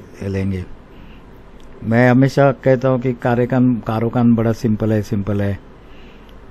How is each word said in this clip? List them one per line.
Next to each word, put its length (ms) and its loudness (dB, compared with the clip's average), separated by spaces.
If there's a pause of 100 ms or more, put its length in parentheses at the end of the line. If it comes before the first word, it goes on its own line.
(240)
लेंगे। 420 -4 (1160)
मैं 280 4
हमेशा 400 4
कहता 380 0
हूँ 100 0
कि 140 -4
कारेकान, 600 0
कारोकान 600 0
बड़ा 160 2
simple 420 -2
है, 80 0
simple 400 -4
है। 180 -4 (920)